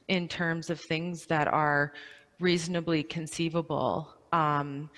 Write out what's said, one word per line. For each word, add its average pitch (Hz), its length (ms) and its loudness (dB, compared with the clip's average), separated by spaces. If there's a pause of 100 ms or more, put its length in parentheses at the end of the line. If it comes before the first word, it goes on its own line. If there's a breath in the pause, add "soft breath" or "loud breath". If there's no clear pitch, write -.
in 175 180 0
terms 165 440 -4
of 156 100 -4
things 165 460 -4
that 151 220 2
are 147 440 2 (480 loud breath)
reasonably 170 600 2
conceivable, 156 1120 -2 (180)
um, 147 640 0